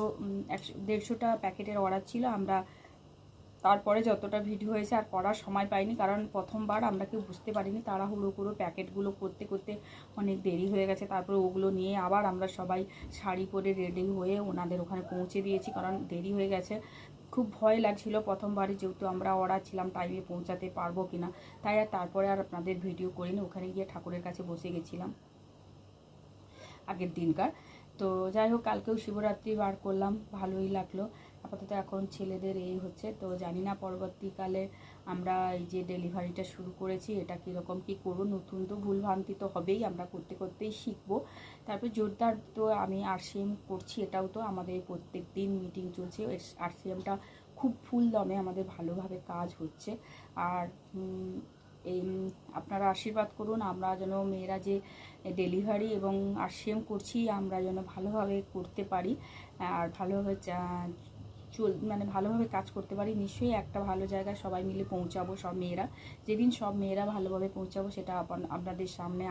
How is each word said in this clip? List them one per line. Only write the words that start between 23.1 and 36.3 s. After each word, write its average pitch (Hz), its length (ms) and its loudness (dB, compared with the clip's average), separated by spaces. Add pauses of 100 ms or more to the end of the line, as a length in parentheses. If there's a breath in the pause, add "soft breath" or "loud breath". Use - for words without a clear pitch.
করিনি, 180 220 0
ওখানে 185 340 -4
গিয়ে 190 180 -2
ঠাকুরের 175 340 -6
কাছে 175 240 -6
বসে 170 240 -4
গেছিলাম 175 360 -6 (1800 loud breath)
আগের 180 320 -2
দিনকার। 170 320 4 (500 loud breath)
তো 196 80 4 (260)
যাই 220 180 6
হোক, 233 160 4
কালকেও 214 360 2
শিবরাত্রি 208 560 0
বার 196 140 4 (100)
করলাম, 196 280 4 (200)
ভালোই 190 360 0
লাগলো। 190 360 0 (400 loud breath)
আপাতত 196 260 -10 (120)
এখন 196 180 -4 (140)
ছেলেদের 190 420 -2
এই 185 280 -2
হচ্ছে, - 220 -8 (140)
তো 190 60 -4 (160)
জানি 175 260 -2
না 196 40 0 (120)
পরবর্তীকালে 190 800 -2 (500 loud breath)
আমরা 180 220 2 (180)
এই 175 200 -2
যে 185 80 0 (120)
ডেলিভারিটা 175 520 -2 (100)